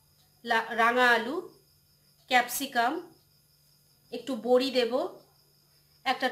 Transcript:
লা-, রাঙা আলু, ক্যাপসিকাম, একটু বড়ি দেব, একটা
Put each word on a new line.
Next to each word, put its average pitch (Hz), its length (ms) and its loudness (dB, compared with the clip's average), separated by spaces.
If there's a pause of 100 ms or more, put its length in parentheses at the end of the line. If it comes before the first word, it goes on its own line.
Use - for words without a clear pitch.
(500)
লা-, 226 200 0 (120)
রাঙা 247 260 4 (100)
আলু, 233 180 -4 (920)
ক্যাপসিকাম, 247 640 0 (1200)
একটু 269 140 -10 (160)
বড়ি 247 300 4
দেব, 233 160 0 (1120)
একটা 262 260 -2